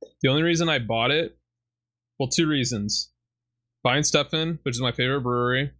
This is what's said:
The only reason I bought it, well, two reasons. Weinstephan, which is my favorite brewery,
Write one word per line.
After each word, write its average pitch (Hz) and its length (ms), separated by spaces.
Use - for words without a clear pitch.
The 135 60
only 147 140
reason 170 280
I 143 80
bought 113 320
it, 156 260
well, 131 100
two 160 200
reasons. 117 640
Weinstephan, 151 760
which 127 140
is 123 40
my 123 120
favorite 131 280
brewery, 123 600